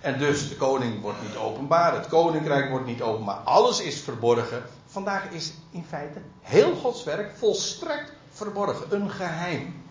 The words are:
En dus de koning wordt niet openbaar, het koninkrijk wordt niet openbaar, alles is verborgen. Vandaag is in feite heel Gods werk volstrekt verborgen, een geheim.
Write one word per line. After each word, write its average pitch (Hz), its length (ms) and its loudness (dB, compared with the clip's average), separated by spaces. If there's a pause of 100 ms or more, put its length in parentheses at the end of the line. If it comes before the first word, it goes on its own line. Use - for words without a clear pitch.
En 127 160 -2
dus 143 320 2
de - 60 -8
koning 127 460 0
wordt 104 200 -6
niet 104 140 -10
openbaar, 139 580 2
het 139 140 -4
koninkrijk 156 600 4
wordt 127 160 -2
niet 117 160 -6
openbaar, 107 420 -2
alles 214 380 6
is 160 200 -4
verborgen. 117 640 2 (220)
Vandaag 196 440 -6
is 165 240 -8 (180)
in 175 180 -10
feite 151 300 -8 (220)
heel 240 340 6
Gods - 280 -4
werk 151 340 -6
volstrekt 285 760 -2 (200)
verborgen, 202 580 -4
een 202 200 0
geheim. 170 800 -6